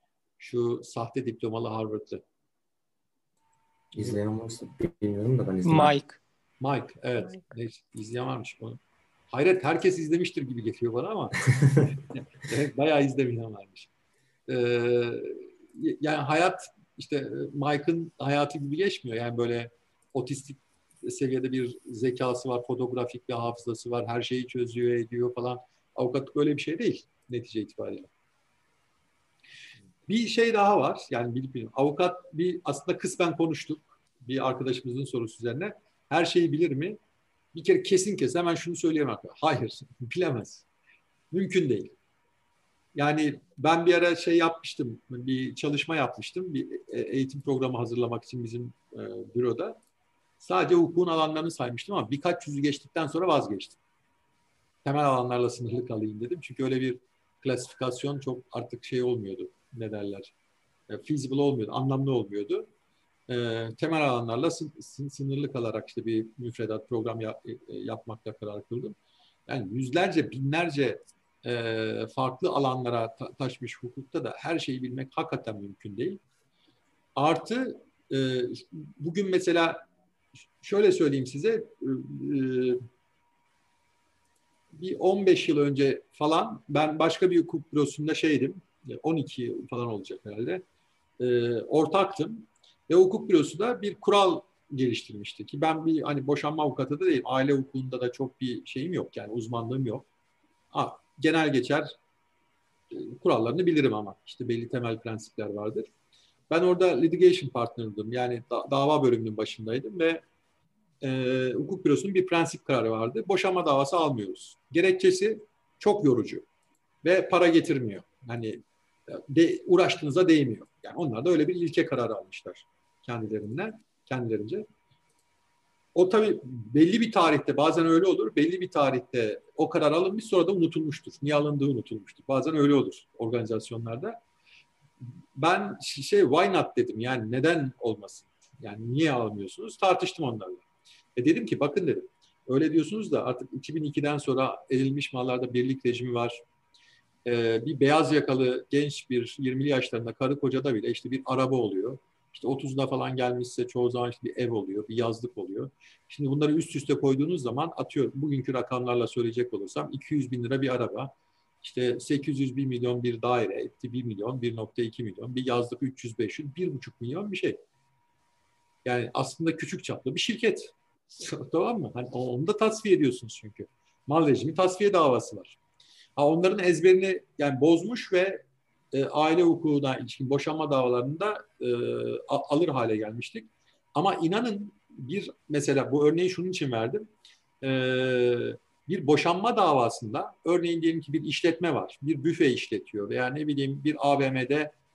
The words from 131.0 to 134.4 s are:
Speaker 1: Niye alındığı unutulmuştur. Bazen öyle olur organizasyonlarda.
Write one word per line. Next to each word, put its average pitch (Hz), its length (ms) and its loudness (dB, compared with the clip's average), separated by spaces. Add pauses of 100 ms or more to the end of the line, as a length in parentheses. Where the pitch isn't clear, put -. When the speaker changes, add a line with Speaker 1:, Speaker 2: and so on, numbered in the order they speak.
Speaker 1:
Niye 147 120 0
alındığı 147 300 2
unutulmuştur. 117 640 -4
Bazen 135 280 2
öyle 143 180 6
olur 131 200 4 (240)
organizasyonlarda. 113 1040 -4 (1160)